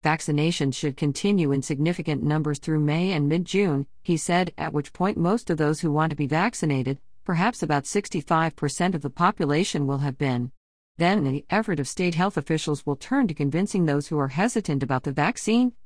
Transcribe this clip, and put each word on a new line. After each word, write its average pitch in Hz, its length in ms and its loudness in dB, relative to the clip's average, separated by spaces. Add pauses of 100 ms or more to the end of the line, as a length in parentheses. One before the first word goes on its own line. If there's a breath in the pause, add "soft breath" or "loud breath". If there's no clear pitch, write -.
"Vaccinations 151 720 0
should 143 220 -4
continue 160 560 0
in 139 100 0
significant 156 640 -2
numbers 147 340 0
through 156 220 0
May 165 320 2
and 147 160 0
mid-June," 170 580 2 (160)
he 170 140 0
said, 175 420 0
"at 156 140 -4
which 147 200 -4
point 190 240 0
most 190 320 0
of 165 100 0
those 156 240 2
who 160 100 2
want 156 180 2
to 143 60 -6
be 147 100 0
vaccinated, 143 720 0 (240)
perhaps 185 400 0
about 147 240 0
sixty-five 165 720 0
percent 175 400 0
of 147 60 -4
the 139 80 -4
population, 160 760 0
will 139 120 0
have 139 200 -2
been. 123 320 -2 (460)
Then 180 260 2
the 139 260 -2
effort 196 300 0
of 139 80 -2
state 180 300 -2
health 185 200 0
officials 156 480 -2
will 143 120 -2
turn 262 320 0
to 160 60 -2
convincing 165 520 0
those 143 220 0
who 156 100 -2
are 139 80 2
hesitant 156 560 0
about 131 220 -2
the 143 80 -2
vaccine 226 640 2 (120)